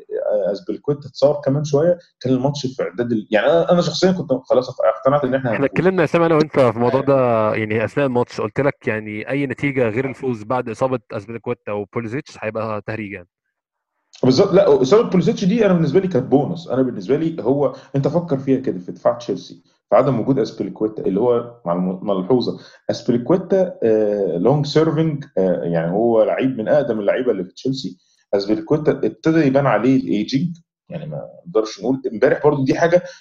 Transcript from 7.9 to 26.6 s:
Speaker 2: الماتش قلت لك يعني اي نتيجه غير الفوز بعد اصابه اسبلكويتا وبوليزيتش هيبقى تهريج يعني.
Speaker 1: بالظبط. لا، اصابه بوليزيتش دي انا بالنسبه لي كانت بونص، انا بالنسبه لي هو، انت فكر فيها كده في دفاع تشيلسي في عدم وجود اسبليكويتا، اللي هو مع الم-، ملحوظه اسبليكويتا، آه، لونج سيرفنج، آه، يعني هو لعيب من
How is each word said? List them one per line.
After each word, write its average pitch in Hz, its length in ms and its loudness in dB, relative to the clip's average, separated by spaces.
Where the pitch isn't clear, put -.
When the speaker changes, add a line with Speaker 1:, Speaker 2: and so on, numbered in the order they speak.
Speaker 2:
الماتش 123 340 -2
قلت 110 200 -6
لك - 260 -2
يعني 107 420 -6
اي 139 160 -2
نتيجه 131 440 0
غير 131 200 -2
الفوز 120 340 -6
بعد 123 260 -4
اصابه 127 300 -2
اسبلكويتا 113 600 -10
وبوليزيتش 110 680 -8
هيبقى 110 480 -6
تهريج 107 240 -8
يعني. 90 160 -16
Speaker 1:
بالظبط. 135 300 4
لا، 143 280 6
اصابه 214 280 4
بوليزيتش 190 360 0
دي 214 200 2
انا 185 80 4
بالنسبه 165 260 2
لي 190 80 -2
كانت 123 180 -2
بونص، 127 420 0
انا 127 140 -2
بالنسبه 117 360 -2
لي 160 260 -4
هو، 135 300 0
انت 139 120 0
فكر 165 300 -2
فيها 131 220 0
كده 92 200 -4
في - 120 -14
دفاع - 220 -2
تشيلسي - 500 -8
في 101 60 2
عدم 131 240 4
وجود 101 200 0
اسبليكويتا، 107 680 -4
اللي 95 140 0
هو 120 360 0
مع 87 80 0
الم-، 90 340 -2
ملحوظه 95 520 0
اسبليكويتا، 180 840 0
آه، 104 540 2
لونج 139 280 2
سيرفنج، 156 600 0
آه، 92 260 0
يعني 82 280 -2
هو 110 320 4
لعيب 104 340 0
من 107 100 -4